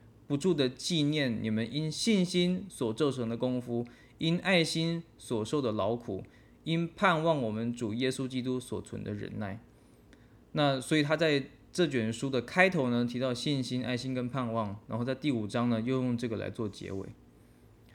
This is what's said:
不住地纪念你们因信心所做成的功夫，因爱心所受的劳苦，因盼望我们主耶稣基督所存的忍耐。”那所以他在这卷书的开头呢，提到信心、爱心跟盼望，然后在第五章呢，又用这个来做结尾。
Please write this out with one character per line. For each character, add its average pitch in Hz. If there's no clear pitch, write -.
不 143
住 180
地 135
纪 151
念 139
你 110
们 110
因 156
信 202
心 180
所 117
做 143
成 123
的 117
功 127
夫， 120
因 170
爱 175
心 165
所 110
受 147
的 113
劳 107
苦， 104
因 165
盼 165
望 156
我 110
们 117
主 117
耶 127
稣 131
基 127
督 127
所 107
存 104
的 104
忍 104
耐。” 104
那 143
所 139
以 151
他 151
在 147
这 175
卷 117
书 135
的 131
开 180
头 139
呢， 120
提 120
到 127
信 131
心、 127
爱 123
心 131
跟 123
盼 120
望， 107
然 113
后 117
在 131
第 143
五 110
章 120
呢， 117
又 127
用 127
这 117
个 107
来 98
做 104
结 95
尾。 98